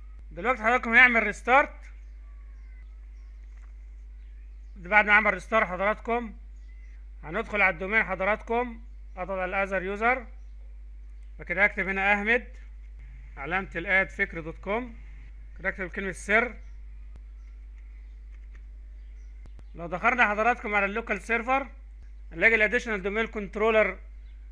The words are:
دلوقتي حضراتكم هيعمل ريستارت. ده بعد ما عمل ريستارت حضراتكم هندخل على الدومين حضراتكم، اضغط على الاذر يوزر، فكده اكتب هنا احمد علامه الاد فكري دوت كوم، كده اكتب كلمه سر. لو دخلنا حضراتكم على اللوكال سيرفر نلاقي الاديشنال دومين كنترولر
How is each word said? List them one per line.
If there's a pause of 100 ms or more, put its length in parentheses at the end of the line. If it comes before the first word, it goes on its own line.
(320)
دلوقتي
حضراتكم
هيعمل
ريستارت. (3000)
ده
بعد
ما
عمل
ريستارت
حضراتكم (880)
هندخل
على
الدومين
حضراتكم، (360)
اضغط
على
الاذر
يوزر، (1120)
فكده
اكتب
هنا
احمد (880)
علامه
الاد
فكري
دوت
كوم، (640)
كده
اكتب
كلمه
سر. (3250)
لو
دخلنا
حضراتكم
على
اللوكال
سيرفر (640)
نلاقي
الاديشنال
دومين
كنترولر (540)